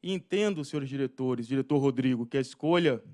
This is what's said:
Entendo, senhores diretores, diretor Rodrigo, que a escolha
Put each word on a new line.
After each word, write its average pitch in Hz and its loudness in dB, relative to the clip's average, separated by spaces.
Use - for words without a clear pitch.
Entendo, 190 -2
senhores 143 -6
diretores, 127 -4
diretor 135 0
Rodrigo, 127 2
que 139 -2
a - 0
escolha 151 0